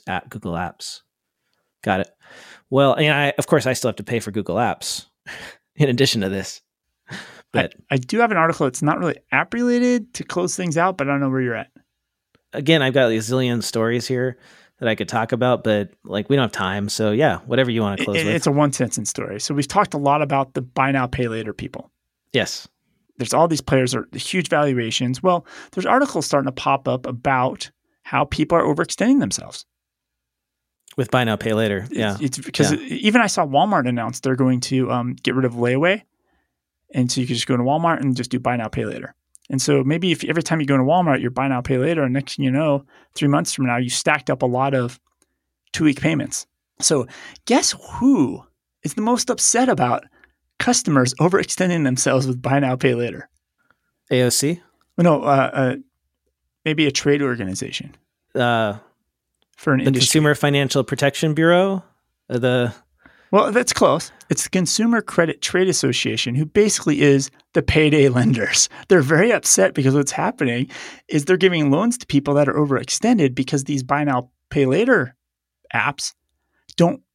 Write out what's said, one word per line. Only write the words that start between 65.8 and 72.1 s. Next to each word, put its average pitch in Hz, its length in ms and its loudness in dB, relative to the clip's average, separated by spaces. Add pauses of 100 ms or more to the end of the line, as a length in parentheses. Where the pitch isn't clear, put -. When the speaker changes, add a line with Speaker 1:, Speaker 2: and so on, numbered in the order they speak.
Speaker 2:
who 151 100 0
basically 202 540 0
is 139 300 4 (240)
the 165 80 2
payday 151 460 4
lenders. 120 600 2 (200)
They're 180 140 6
very 160 300 4
upset 190 420 2
because 135 200 2
what's 139 180 2
happening 143 560 -2 (400)
is 147 160 0
they're 180 120 2
giving 170 340 2
loans 214 280 0
to - 80 -16
people 143 280 0